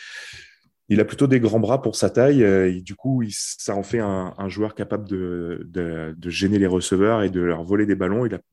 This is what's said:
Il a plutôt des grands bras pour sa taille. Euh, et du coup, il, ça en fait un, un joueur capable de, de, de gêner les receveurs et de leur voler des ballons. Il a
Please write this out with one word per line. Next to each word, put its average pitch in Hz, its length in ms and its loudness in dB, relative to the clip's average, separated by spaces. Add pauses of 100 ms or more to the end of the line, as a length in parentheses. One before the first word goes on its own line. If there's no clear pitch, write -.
(880)
Il 104 100 4
a 104 60 4
plutôt - 200 0
des 131 140 4
grands 113 200 2
bras 117 220 0
pour 110 140 -4
sa 98 160 0
taille. 131 320 6
Euh, 95 280 4
et 92 100 -4
du 95 120 -14
coup, 131 300 -2
il, 104 100 -6
ça - 420 -8
en 101 60 -4
fait 117 180 -4
un, 95 380 -4
un 95 120 -6
joueur 104 260 -4
capable 104 320 -6
de, 87 580 -6
de, 82 500 -6
de 85 140 -10
gêner 98 300 2
les 98 80 4
receveurs 98 560 2
et 92 80 0
de 90 100 -2
leur 85 220 0
voler 101 240 2
des 98 80 4
ballons. 95 320 -2
Il 101 80 -6
a 87 40 -8 (140)